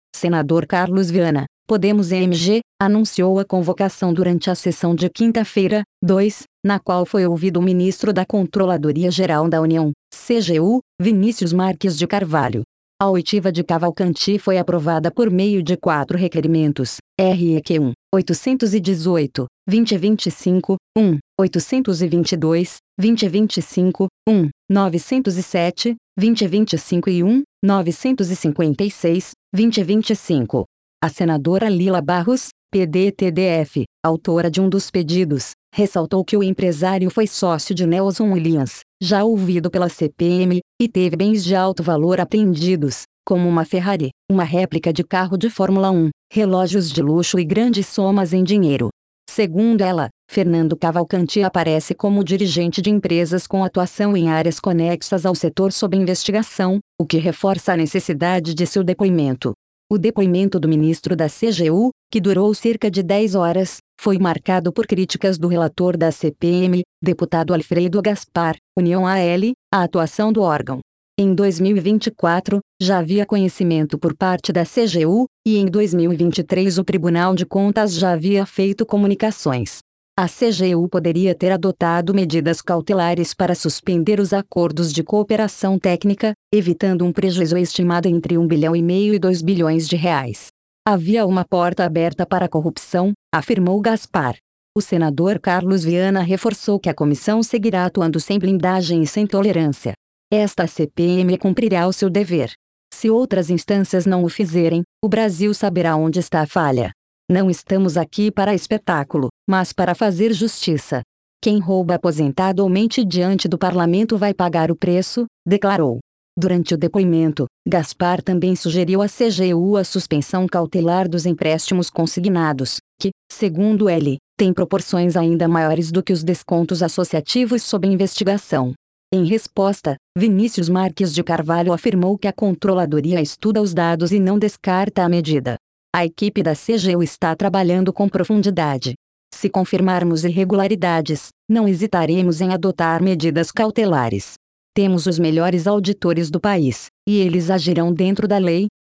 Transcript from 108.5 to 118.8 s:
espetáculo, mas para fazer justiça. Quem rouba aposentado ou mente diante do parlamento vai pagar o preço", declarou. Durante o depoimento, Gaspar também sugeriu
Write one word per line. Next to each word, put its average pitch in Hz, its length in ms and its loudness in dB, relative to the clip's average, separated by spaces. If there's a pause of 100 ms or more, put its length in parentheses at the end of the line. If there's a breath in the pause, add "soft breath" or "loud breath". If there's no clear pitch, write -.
espetáculo, 160 720 -2 (200)
mas 190 240 0
para 180 220 0
fazer 208 400 0
justiça. 156 640 -4 (420)
Quem 208 160 2
rouba 180 360 0
aposentado 175 680 0
ou 196 60 2
mente 220 340 0
diante 185 460 0
do 170 80 -2
parlamento 180 640 0
vai 202 160 0
pagar 170 360 0
o 160 60 -2
preço", 185 480 -2 (240)
declarou. 180 520 2 (380)
Durante 175 360 0
o - 20 -2
depoimento, 160 720 2 (200)
Gaspar 175 540 0
também 185 340 0
sugeriu 175 460 0